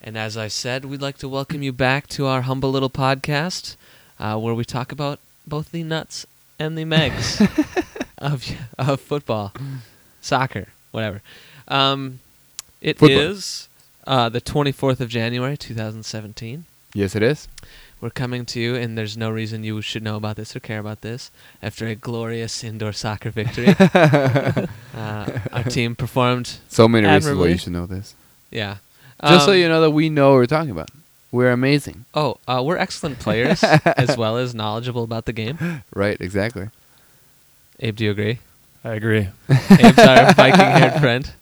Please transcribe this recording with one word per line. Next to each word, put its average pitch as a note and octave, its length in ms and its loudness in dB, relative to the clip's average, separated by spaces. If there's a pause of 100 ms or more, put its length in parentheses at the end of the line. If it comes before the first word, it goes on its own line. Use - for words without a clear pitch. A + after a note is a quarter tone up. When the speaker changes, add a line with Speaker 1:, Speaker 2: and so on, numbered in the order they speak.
Speaker 1:
And A2 160 -12
as A2 200 -8
I G#2+ 100 -8
said, C3 380 -8
we'd C3+ 160 -10
like C#3 180 -10
to C#3+ 100 -12
welcome C#3 320 -6
you C3+ 120 -4
back C3 360 -2
to C#3+ 180 -4
our C3 160 0
humble C3 280 -2
little C3+ 180 0
podcast, C#3+ 840 -4 (440)
uh, G#2+ 200 -6
where A#2 140 -4
we A#2 100 -4
talk B2 280 -8
about C#3+ 280 -8 (260)
both D3+ 260 -8
the E3+ 120 -8
nuts D#3+ 420 -8 (320)
and D#3+ 200 -6
the D#3+ 80 -8
megs D#3 560 0 (640)
Speaker 2:
<laughs> - 100 -20
Speaker 1:
of, C#3 280 -6 (340)
of C3+ 220 0
football, A2 500 -6 (680)
soccer, B2+ 480 -4 (220)
whatever. G#2+ 300 -6 (460)
Um, C3+ 520 -2 (600)
it D#3 160 -4
Speaker 2:
Football. C#3 220 8
Speaker 1:
is, F#3 480 -4 (400)
uh, B2 220 0
the A#2 120 -4
twenty-fourth C3+ 600 -2
of A#2+ 80 -6
January, B2 480 -4
two - 180 -14
thousand A2 300 -10
seventeen. A2+ 600 -14 (280)
Speaker 2:
Yes, G2 220 -2
it G#2 80 0
is. C#3+ 240 0 (540)
Speaker 1:
We're A#2 80 -8
coming B2 380 -6
to - 120 -10
you, A#2 140 -2
and A#2 240 -6
there's G#2+ 180 -8
no A2+ 140 -6
reason A2 340 -8
you G#2+ 200 -6
should - 180 -8
know G#2+ 140 -6
about G#2+ 200 -6
this A2 200 -14
or C3 40 -10
care G#2+ 200 -10
about G#2+ 220 -10
this, A2+ 280 -12 (320)
after G#2+ 240 -10
a A2 80 -6
glorious A2+ 720 -8
indoor G#2+ 300 -8
soccer G#2+ 360 -8
victory. A2+ 500 0
Speaker 2:
<laughs> C#3+ 880 2 (260)
Speaker 1:
Uh, G#2+ 460 -8 (140)
our - 100 -6
team A#2+ 320 -4
performed B2 640 -2 (100)
Speaker 2:
So - 200 6
many A2+ 200 6
reasons D3+ 160 6
why D3+ 80 -2
Speaker 1:
admirably. F2 220 2
Speaker 2:
you F2+ 40 0
should F2+ 160 -8
know F2 120 -4
this. G2 280 -12 (380)
Speaker 1:
Yeah. G#2 240 -8 (480)
Speaker 2:
Just D3+ 220 6
so G3 80 4
Speaker 1:
Um, F#3+ 40 6
Speaker 2:
you E3+ 120 4
know D#3+ 120 4
that D#3 100 4
we D#3 180 2
know C#3 220 4
what C#3 40 8
we're B2 100 6
talking D3+ 240 -2
about. D#2+ 200 -8 (420)
We're B2 200 2
amazing. C3 520 0 (100)
Speaker 1:
Oh, D3+ 320 -2
uh, B2+ 180 -4
we're E3 140 -4
excellent D#3+ 420 -8
players A#2+ 440 0
Speaker 2:
<laughs> D3+ 220 4
Speaker 1:
as C3+ 320 0
well A2+ 200 -2
as B2 160 -4
knowledgeable A#2 520 -6
about A#2 200 -8
the C3 80 -6
game. D#3+ 480 -8 (140)
Speaker 2:
Right, G2+ 240 -2
exactly. G2+ 500 -6 (1120)
Speaker 1:
Abe, A2 160 -6
do A2 80 -6
you G#2 80 0
agree? G#2 280 -4 (440)
Speaker 3:
I A2+ 120 -8
agree. G#2+ 340 0 (200)
Speaker 1:
Abe's D3 500 8
our D3 340 10
Viking-haired D3+ 640 6
friend. C3 320 0 (100)